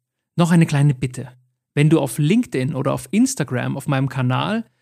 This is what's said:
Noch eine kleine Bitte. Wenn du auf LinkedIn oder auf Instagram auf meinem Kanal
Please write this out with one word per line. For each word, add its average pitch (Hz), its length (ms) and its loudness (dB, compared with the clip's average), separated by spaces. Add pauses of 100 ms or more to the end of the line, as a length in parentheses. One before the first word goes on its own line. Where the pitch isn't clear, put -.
(380)
Noch 165 140 2
eine 165 140 6
kleine 143 280 2
Bitte. - 420 -8 (380)
Wenn 151 160 4
du 160 100 4
auf 135 180 -4
LinkedIn 151 580 0
oder 135 180 -2
auf 135 180 -8
Instagram 131 640 -2
auf 139 120 -10
meinem 135 200 0
Kanal 135 580 -2 (160)